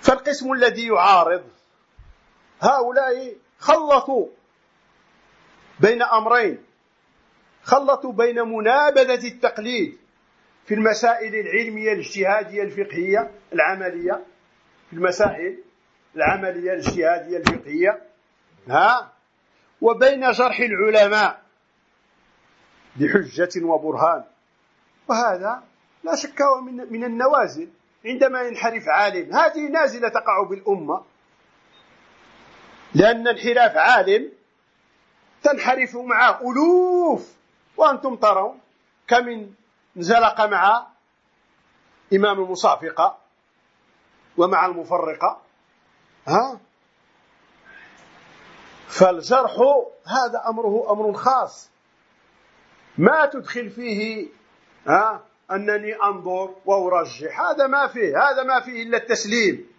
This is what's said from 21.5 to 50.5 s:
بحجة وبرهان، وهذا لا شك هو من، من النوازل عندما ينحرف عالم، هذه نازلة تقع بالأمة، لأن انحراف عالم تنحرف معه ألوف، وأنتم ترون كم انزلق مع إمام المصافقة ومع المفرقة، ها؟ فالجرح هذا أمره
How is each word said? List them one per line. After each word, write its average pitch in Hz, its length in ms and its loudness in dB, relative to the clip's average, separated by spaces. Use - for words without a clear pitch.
بحجة 170 680 -2
وبرهان، 156 600 0
وهذا 226 540 -2
لا 330 120 -2
شك - 260 -6
هو 269 180 2
من، 247 320 -14
من 226 120 -8
النوازل 247 640 0
عندما 254 380 0
ينحرف 226 460 -6
عالم، 180 480 0
هذه 311 320 0
نازلة 240 400 0
تقع 214 340 0
بالأمة، 190 640 -4
لأن 233 340 0
انحراف 240 480 -2
عالم 208 560 0
تنحرف 254 540 0
معه 240 440 2
ألوف، 339 1000 0
وأنتم 269 400 0
ترون 208 440 0
كم 233 460 0
انزلق 208 440 2
مع 208 460 2
إمام 196 280 2
المصافقة 180 800 0
ومع 180 300 2
المفرقة، 170 760 -4
ها؟ 220 340 0
فالجرح 185 680 4
هذا 226 420 -4
أمره 220 440 -2